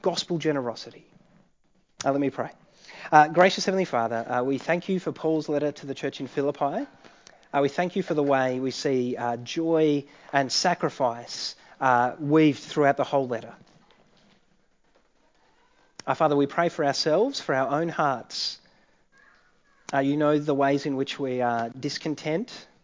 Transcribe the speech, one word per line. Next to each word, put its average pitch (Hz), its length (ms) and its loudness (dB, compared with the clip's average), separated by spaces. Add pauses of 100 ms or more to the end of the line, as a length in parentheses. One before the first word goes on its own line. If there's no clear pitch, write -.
gospel 175 340 -2
generosity. 135 640 -4 (1000)
Uh, 139 60 2
let 139 100 2
me 139 80 2
pray. 131 220 -6 (600)
Uh, 151 160 10
gracious 175 380 4
Heavenly 190 180 0
Father, 113 480 -2
uh, 123 120 0
we 135 160 0
thank 170 280 -2
you 185 120 0
for 160 120 -6
Paul's 160 380 -2
letter 147 220 0
to - 160 -14
the 135 80 -6
church - 260 -8
in 135 60 -8
Philippi. 147 580 -2 (680)
Uh, 143 80 2
we 143 60 4
thank 175 280 -2
you 190 80 -2
for - 100 -4
the 151 100 2
way 131 360 2
we 131 120 -2
see, 123 460 -2
uh, 120 200 -4
joy 156 680 0 (260)
and 139 200 0
sacrifice, 131 1040 -2 (260)
uh, 123 380 4
weaved 151 400 4
throughout 143 360 2
the 139 80 0
whole 135 240 0
letter. 113 260 -6 (2500)
Uh, 135 80 -2
Father, 147 220 2
we 143 100 4
pray 170 240 0
for 156 160 -2
ourselves, 165 560 0
for 147 140 -2
our 135 260 0
own 170 80 -2
hearts. 139 720 -4 (1300)
Uh, 139 60 2
you 139 160 2
know 151 240 2
the 147 140 -2
ways 139 320 0
in 143 100 -2
which 135 240 -4
we 127 220 -4
are 117 280 -2
discontent 151 1000 -6 (160)